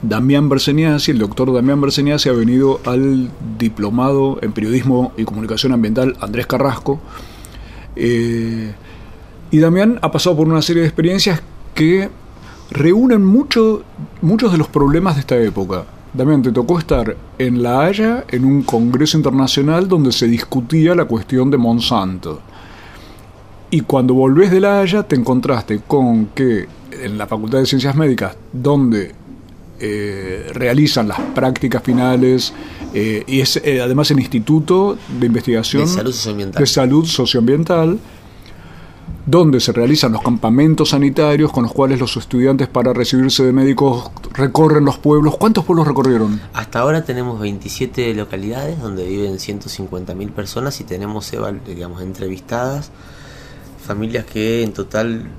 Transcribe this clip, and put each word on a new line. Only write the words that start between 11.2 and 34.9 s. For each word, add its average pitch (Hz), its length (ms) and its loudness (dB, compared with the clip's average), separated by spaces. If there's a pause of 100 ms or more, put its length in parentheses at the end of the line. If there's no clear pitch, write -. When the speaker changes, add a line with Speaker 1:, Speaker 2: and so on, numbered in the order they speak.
Speaker 1:
que 180 360 2 (600)
reúnen 202 560 4
mucho, 220 580 4 (380)
muchos 214 300 2
de 165 80 2
los 151 80 0
problemas 151 480 2
de 139 60 -2
esta 131 160 0
época. 95 480 -2 (280)
Damián, 135 300 2
te 123 80 2
tocó 123 260 0
estar 127 380 -2 (240)
en 123 240 0
La 123 180 0
Haya 214 480 0
en 127 160 0
un 139 160 4
congreso 123 560 2
internacional 143 680 2
donde 156 240 2
se 117 160 0
discutía 131 680 2
la 170 120 2
cuestión 127 440 0
de 143 80 2
Monsanto. 113 840 -2 (1300)
Y 160 100 2
cuando 127 320 2
volvés 135 380 4
de 185 80 4
La 202 220 2
Haya 196 220 2
te 151 120 0
encontraste 120 720 0
con 117 400 2
que 117 400 -2 (240)
en 107 260 -8
la 104 80 -6
Facultad 110 340 -2
de 131 60 2
Ciencias 135 300 0
Médicas, 135 400 0 (180)
donde, 127 600 0 (640)
eh, 101 760 -8
realizan 127 540 2
las 104 120 -4 (140)
prácticas 127 500 -2
finales, 127 680 2 (400)
eh, 107 340 -2
y 135 140 0
es, 135 160 0
eh, 139 240 0
además 135 300 0
el 139 80 4
Instituto 156 800 0 (220)